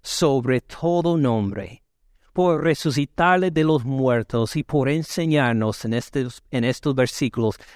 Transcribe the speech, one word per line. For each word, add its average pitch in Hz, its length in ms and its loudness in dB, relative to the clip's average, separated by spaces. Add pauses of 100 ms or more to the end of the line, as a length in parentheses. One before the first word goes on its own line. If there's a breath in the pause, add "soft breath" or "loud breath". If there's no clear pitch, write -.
sobre 131 580 0
todo 170 560 0
nombre, 104 680 -2 (480)
por 170 320 0
resucitarle 165 880 0
de 156 100 2
los 156 220 2
muertos 123 720 0
y 151 80 -4
por 135 240 0
enseñarnos 143 960 0
en 113 100 -2
estos, 123 560 -6
en 123 140 -2
estos 131 320 -2
versículos 120 600 0 (200 loud breath)